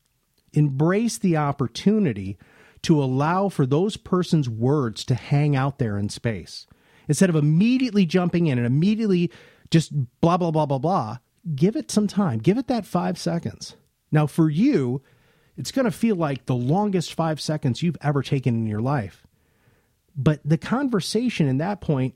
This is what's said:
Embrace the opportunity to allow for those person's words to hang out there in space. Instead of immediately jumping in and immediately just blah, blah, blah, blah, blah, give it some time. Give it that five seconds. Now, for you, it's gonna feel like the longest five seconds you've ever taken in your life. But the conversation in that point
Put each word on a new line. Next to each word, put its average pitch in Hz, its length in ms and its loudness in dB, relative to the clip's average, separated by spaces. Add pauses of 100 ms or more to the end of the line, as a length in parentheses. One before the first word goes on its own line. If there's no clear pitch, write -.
(540)
Embrace 156 640 0
the 175 200 0
opportunity 139 1000 -2 (460)
to 151 200 4
allow 156 460 0
for 151 160 0
those 160 320 0
person's 165 500 0
words 120 580 -2
to 131 100 0
hang 143 400 0
out 135 240 -2
there 107 180 -2
in 101 120 -2
space. - 580 -8 (400)
Instead 180 220 4
of 165 60 0
immediately 202 720 2
jumping 175 400 0
in 131 140 0
and 120 80 0
immediately 180 640 2 (400)
just 165 200 2 (300)
blah, 170 160 4
blah, 175 140 -2
blah, 151 160 0
blah, 139 100 0
blah, 127 400 -2 (380)
give 175 200 2
it 302 140 -6
some 214 180 2
time. 175 300 0
Give 170 200 2
it 277 100 -4
that 233 180 -2
five 180 320 -2
seconds. - 580 -6 (360)
Now, 151 160 4
for 160 220 2
you, 147 520 2 (560)
it's 135 140 -10
gonna 254 200 0
feel 226 240 0
like 151 300 -4
the 127 100 0
longest 175 600 0
five 160 260 -2
seconds 147 400 -2
you've 165 200 0
ever 143 200 0
taken 127 320 0
in 113 140 0
your 107 140 -2
life. 127 440 -4 (960)
But 143 240 0
the 156 140 2
conversation 233 880 -2
in 131 120 0
that 190 200 -4
point 131 360 -2